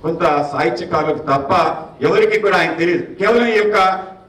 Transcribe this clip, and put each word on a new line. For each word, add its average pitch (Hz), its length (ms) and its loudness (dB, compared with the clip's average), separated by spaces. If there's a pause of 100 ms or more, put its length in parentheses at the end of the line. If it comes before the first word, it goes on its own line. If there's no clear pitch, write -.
కొంత 151 500 0
సాహిత్యకారులకు 156 640 -2
తప్ప 156 580 0 (280)
ఎవరికి 214 360 2
కూడా 190 160 2
ఆయన 165 160 0
తెలియదు. 170 300 0
కేవలం 233 440 0
ఈ 220 100 0
యొక్క 202 480 2 (240)